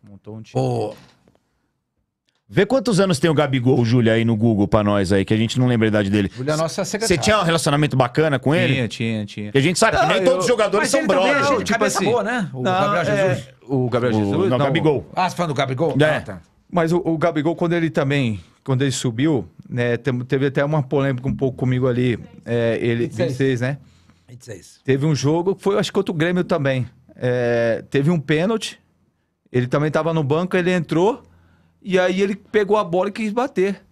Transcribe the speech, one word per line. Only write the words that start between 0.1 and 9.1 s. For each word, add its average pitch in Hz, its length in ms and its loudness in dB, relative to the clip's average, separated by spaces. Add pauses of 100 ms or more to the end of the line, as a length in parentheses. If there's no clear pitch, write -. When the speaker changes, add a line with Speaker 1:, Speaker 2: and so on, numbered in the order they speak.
Speaker 1:
um 113 40 -14
time. - 140 -20
Speaker 2:
pô, 120 400 -2 (1500)
Speaker 3:
Vê 156 200 2
quantos 240 340 2
anos 190 180 2
tem 170 120 2
o 151 40 2
Gabigol, 131 520 2
Júlia, 113 260 4
aí 113 120 2
no 117 120 2
Google 104 320 2
pra 107 160 2
nós 101 280 0
aí, 98 120 2
que 101 80 -2
a 110 40 2
gente 113 220 -2
não 127 80 2
lembra 113 200 2
a - 20 2
idade 104 220 0
dele. 101 260 2
Speaker 2:
Júlia 131 160 -6
é - 20 0
a - 40 -4
nossa 160 260 -4
secretária. 202 320 -2
Speaker 3:
Você 135 40 -4
tinha 208 200 2
um - 20 0
relacionamento 151 540 0
bacana 135 420 2
com 135 160 0
ele? 175 200 2
Speaker 1:
Tinha, 127 140 -2
tinha, 110 380 -6